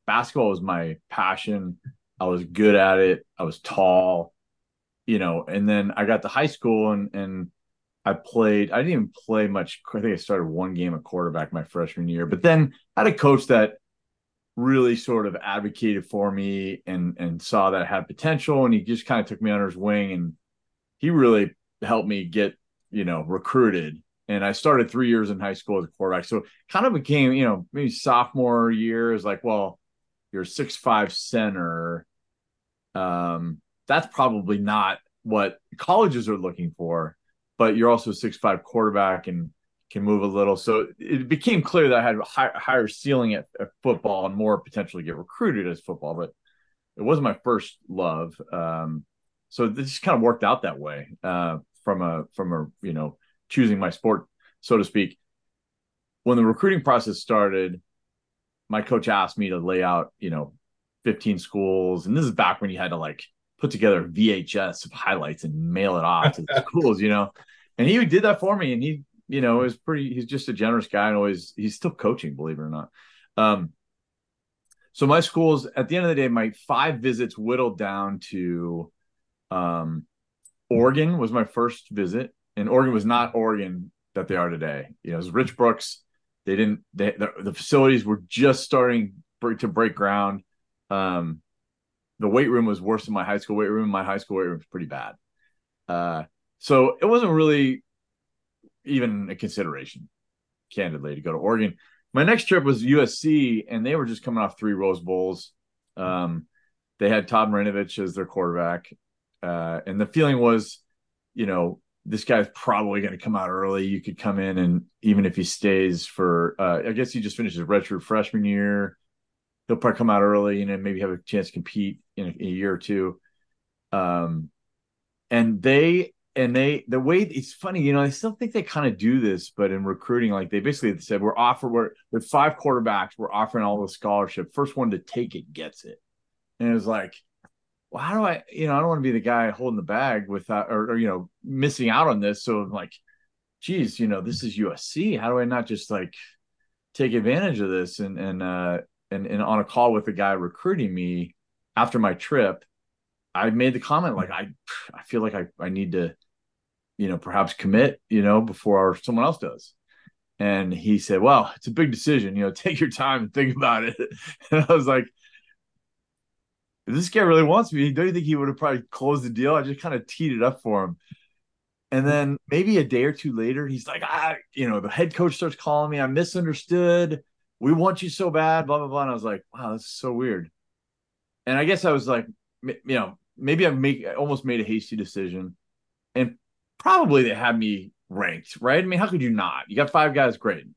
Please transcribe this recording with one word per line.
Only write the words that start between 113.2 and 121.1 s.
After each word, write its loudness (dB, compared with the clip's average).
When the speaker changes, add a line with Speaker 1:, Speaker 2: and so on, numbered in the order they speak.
Speaker 1:
out -2
early. -2
You -4
could -10
come -4
in, -2
and 2
even 4
if -4
he 0
stays 0
for, 0
uh, 0
I -2
guess -4
he -6
just -6
finished -6
his -6
redshirt 0
freshman 0
year, 0
he'll 0
probably 0
come 2
out 4
early 2
and -4
then -6
maybe -4
have -2